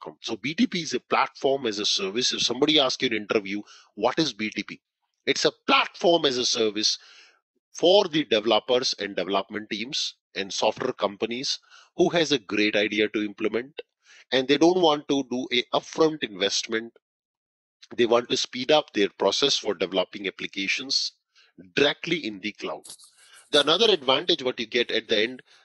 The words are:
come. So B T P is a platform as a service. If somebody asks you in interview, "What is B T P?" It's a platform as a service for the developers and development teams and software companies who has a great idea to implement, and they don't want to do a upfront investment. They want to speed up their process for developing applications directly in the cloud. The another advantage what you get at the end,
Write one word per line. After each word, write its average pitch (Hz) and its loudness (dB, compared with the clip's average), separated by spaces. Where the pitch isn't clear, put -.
come. 78 -16
So - -8
B 143 -8
T 226 2
P 175 -4
is 131 -10
a 123 -2
platform 131 0
as 104 -4
a 104 -2
service. 104 -2
If 104 -2
somebody 151 2
asks 131 0
you 131 0
in 113 -4
interview, 104 -2
"What 113 -2
is 123 0
B 107 -6
T 101 -6
P?" - -14
It's 143 2
a 156 2
platform 180 2
as 127 0
a 123 0
service 107 0
for 190 6
the 151 0
developers 113 2
and 101 -8
development 98 -4
teams 113 -6
and 98 -8
software - -2
companies 113 -4
who 175 4
has 151 0
a 135 2
great 107 -2
idea 104 2
to 107 -2
implement, 110 -6
and 131 2
they 139 4
don't 175 4
want 151 2
to 139 0
do 127 -6
a 123 2
upfront 156 0
investment. 110 -4
They 117 4
want 117 4
to 131 -2
speed 127 -4
up 151 2
their 101 2
process 123 0
for - -4
developing 95 -4
applications - -6
directly 147 0
in 104 -10
the 104 -6
cloud. - -10
The 147 4
another 180 2
advantage 147 0
what 127 -2
you 113 -6
get 120 0
at 110 -2
the 107 2
end, 123 -4